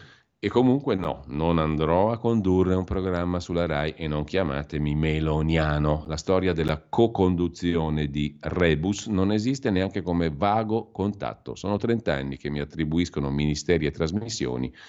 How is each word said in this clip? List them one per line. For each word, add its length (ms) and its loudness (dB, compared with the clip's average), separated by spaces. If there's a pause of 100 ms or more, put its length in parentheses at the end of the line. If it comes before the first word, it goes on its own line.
(400)
E 100 -2
comunque 440 2
no, 320 -4
non 320 0
andrò 540 2
a 60 -4
condurre 580 2
un 80 0
programma 560 -2
sulla 260 -2
Rai 300 -2
e 100 -6
non 160 -2
chiamatemi 720 -2
meloniano. 1120 2
La 100 -4
storia 360 0
della 260 0
co-conduzione 1300 0
di 300 -4
Rebus 680 0
non 260 2
esiste 400 0
neanche 280 0
come 300 0
vago 640 0
contatto. 640 -6
Sono 200 -2
trenta 380 0
anni 220 -4
che 140 -8
mi 100 -2
attribuiscono 720 -2
ministeri 540 0
e 40 0
trasmissioni 840 -4 (160)